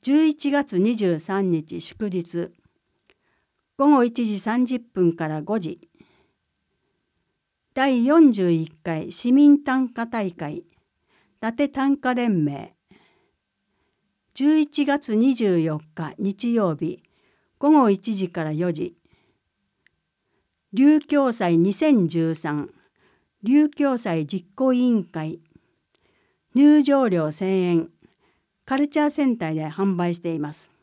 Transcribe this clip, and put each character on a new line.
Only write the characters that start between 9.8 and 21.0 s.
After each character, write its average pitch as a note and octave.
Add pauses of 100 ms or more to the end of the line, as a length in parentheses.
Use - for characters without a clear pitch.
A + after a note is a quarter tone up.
歌 A#3
大 A3+
会、 D#3
伊 - (760)
達 A#3
短 C4+
歌 B3+
連 A3+
盟。 C#3+ (1600)
十 D4+
一 D4
月 C#4
二 B3
十 G3+
四 D#3 (160)
日 D#3+
日 G#3
曜 F#3+
日、 E3 (560)
午 C#4+
後 C4+
一 G3+
時 F#3+
か F3
ら D#3
四 E3+
時。 D#3 (1800)
琉 C#4+
球 C#4